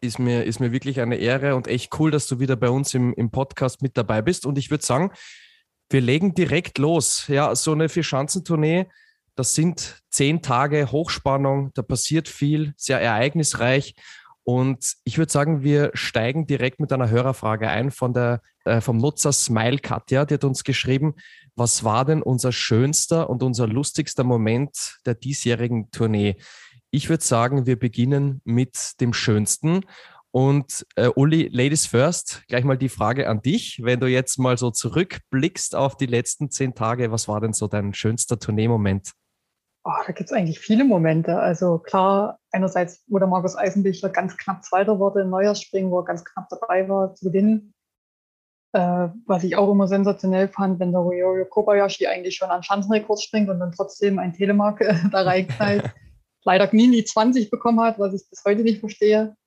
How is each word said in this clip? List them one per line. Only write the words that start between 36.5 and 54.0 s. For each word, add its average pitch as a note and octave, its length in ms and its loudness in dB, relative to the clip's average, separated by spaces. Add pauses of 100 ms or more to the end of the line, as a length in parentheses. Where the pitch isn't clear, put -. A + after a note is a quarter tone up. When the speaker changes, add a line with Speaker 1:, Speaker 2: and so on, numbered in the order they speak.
Speaker 1:
zehn C3 240 -4
Tage, A#2 360 -2
was A2+ 180 -4
war G#2+ 120 -2
denn A2 140 -2
so G#2+ 120 -4
dein G2+ 280 -4
schönster A2+ 440 -2
Tourneemoment? G#2+ 720 0 (720)
Speaker 2:
Oh, - 220 -4
da - 60 -10
gibt's - 200 -8
eigentlich F3 260 -2
viele A3 260 2
Momente. E3 540 2
Also E3+ 400 0
klar, G3 600 0 (140)
einerseits, F#3 540 -2
wo G3+ 120 0
der F#3 100 4
Markus F3+ 280 0
Eisenbichler G3 540 -2
ganz F3+ 260 -4
knapp F#3+ 260 -8
Zweiter G3 360 0
wurde G3 240 2
im F#3 80 -2
Neujahrsspringen, F#3+ 600 0
wo F3+ 100 0
er F3 40 -4
ganz F3 200 -6
knapp - 260 -14
dabei F#3+ 400 -2
war F#3+ 240 0
zu - 120 -8
gewinnen. G#3 460 0 (1000)
Äh, F3+ 360 0 (160)
was F#3 200 0
ich F3 120 -2
auch G3+ 140 4
immer G3 180 4
sensationell G3 600 2
fand, F#3+ 300 -2
wenn F3+ 140 0
der F3+ 80 2
Ryoyo F#3 460 0
Kobayashi G3+ 600 2
eigentlich F#3 300 -4
schon F#3+ 140 -4
an F3+ 120 -2
Schanzenrekord G#3 600 0
springt G#3+ 260 0
und F3+ 120 -2
dann F3 120 -4
trotzdem G3 460 -2